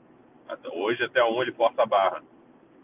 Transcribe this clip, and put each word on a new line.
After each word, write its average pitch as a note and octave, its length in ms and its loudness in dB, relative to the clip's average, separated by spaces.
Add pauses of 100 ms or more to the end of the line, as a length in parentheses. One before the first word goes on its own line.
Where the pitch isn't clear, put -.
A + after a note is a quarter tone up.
(480)
Até - 200 -12
hoje, G#2+ 360 -2
até A#2+ 200 0
um, A#2 180 0
ele A#2+ 100 -4
força A#2 300 0
a A2+ 40 2
barra. F#2+ 360 0 (600)